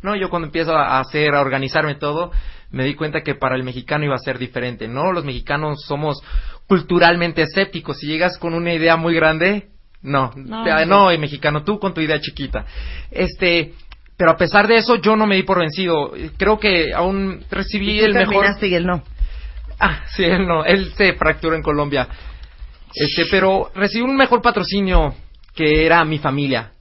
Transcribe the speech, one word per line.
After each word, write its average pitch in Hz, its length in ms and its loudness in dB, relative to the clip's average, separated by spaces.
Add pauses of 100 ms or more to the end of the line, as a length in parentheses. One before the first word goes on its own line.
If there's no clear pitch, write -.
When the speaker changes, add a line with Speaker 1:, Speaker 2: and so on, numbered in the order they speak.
Speaker 1:
¿no? 202 120 -4
Yo 185 140 -4
cuando 170 160 -4
empiezo 160 320 -2
a 131 220 2
hacer, 147 360 0
a 143 60 4
organizarme 135 540 0
todo, 156 360 -4 (400)
me 131 140 -2
di 139 80 -2
cuenta 156 280 -4
que 147 140 -4
para 131 200 0
el 127 80 -2
mexicano 127 420 -4
iba 139 100 0
a 120 40 -4
ser 127 180 -6
diferente, 120 500 -6
¿no? 143 240 -2
Los 170 140 -2
mexicanos 143 600 -4
somos 147 360 -4 (460)
culturalmente 170 760 2
escépticos, 160 560 -2
si 147 100 -10
llegas 170 300 -2
con 170 160 -6
una 170 200 -2
idea 165 240 4
muy 165 180 0
grande, 165 540 2 (320)
no, 135 340 0
Speaker 2:
No, 139 280 -10
Speaker 1:
te, 170 60 0
Speaker 2:
no. 160 160 4
Speaker 1:
no, 190 280 8
y 165 40 2
mexicano, 147 460 -2
tú 208 160 0
con 190 140 -2
tu 165 80 -6
idea 156 180 0
chiquita. 131 440 -6 (460)
Este, 175 640 0 (420)
pero 165 160 4
a 160 60 4
pesar 208 300 4
de 226 80 6
eso, 226 220 4
yo 208 180 4
no 214 100 2
me 202 100 2
di 190 60 4
por 185 180 2
vencido. 160 520 0 (260)
Creo 214 220 2
que 170 340 2
aún 190 560 -2
recibí 196 480 -2
Speaker 3:
¿Y - 40 0
tú 214 40 6
Speaker 1:
el 208 80 4
mejor 208 200 2
Speaker 3:
terminaste 202 340 2
y 180 80 2
él 170 100 0
no? 180 180 -2 (760)
Speaker 1:
Ah, 170 300 0
sí, - 140 -2
él 180 240 2
no, 165 160 0
él 180 320 2
se 190 180 4
fracturó 160 420 0
en 156 80 -6
Colombia. 147 440 0 (840)
Este, 151 380 0
pero 190 420 2
recibí 202 300 -2
un 269 120 0
mejor 254 280 2
patrocinio, 190 720 0 (400)
que 156 320 2
era 165 180 4
mi 151 140 -4
familia 135 600 -2